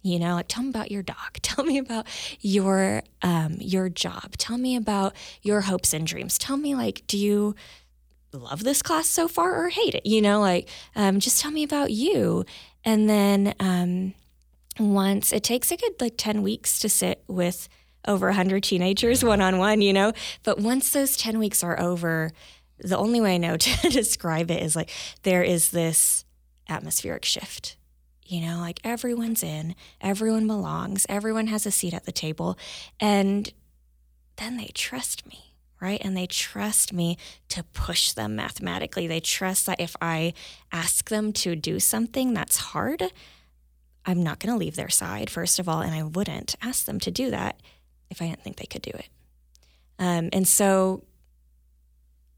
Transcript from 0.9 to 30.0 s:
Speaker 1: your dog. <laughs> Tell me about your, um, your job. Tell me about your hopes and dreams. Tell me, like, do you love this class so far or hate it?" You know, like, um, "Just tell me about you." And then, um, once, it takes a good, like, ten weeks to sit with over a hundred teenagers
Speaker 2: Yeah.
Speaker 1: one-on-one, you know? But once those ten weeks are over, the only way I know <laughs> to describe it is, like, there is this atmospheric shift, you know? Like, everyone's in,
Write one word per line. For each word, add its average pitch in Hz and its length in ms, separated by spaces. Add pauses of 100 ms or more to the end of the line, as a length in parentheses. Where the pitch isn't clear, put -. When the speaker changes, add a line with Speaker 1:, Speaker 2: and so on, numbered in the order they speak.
Speaker 1:
your 202 140
dog. - 300
<laughs> - 80
Tell - 220
me 285 140
about 233 300 (320)
your, 190 640 (180)
um, 170 380
your 185 280
job. 180 480
Tell 233 220
me 254 160
about 202 400 (280)
your 208 180
hopes 190 340
and 160 100
dreams. 165 340
Tell - 180
me, 285 180
like, 226 320
do - 100
you 208 380 (800)
love 135 320
this 277 180
class 320 240
so 330 220
far 339 360
or 359 40
hate 381 260
it?" - 120
You 214 160
know, 208 180
like, 185 280 (280)
um, 196 240
"Just - 200
tell 294 120
me 302 100
about 285 300
you." 214 520 (400)
And 214 240
then, 202 520
um, 185 540 (640)
once, 196 540
it 214 120
takes - 260
a 349 60
good, 453 240
like, 240 160
ten 214 260
weeks - 380
to 214 80
sit 190 400
with 180 400 (400)
over 190 200
a 190 60
hundred 190 300
teenagers 202 580
Speaker 2:
Yeah. 240 80
Speaker 1:
one-on-one, 196 520
you 202 100
know? 196 200 (300)
But - 160
once 240 320
those 277 260
ten 220 220
weeks 208 260
are 175 160
over, 170 500 (480)
the 190 200
only 233 220
way 196 140
I 175 40
know 170 180
<laughs> 165 120
to 262 200
describe 170 600
it 170 120
is, 160 140
like, 160 140 (320)
there 180 200
is 175 280
this 165 540 (440)
atmospheric - 560
shift, - 520 (480)
you 175 180
know? 170 160
Like, 170 260
everyone's 233 580
in, 160 320 (260)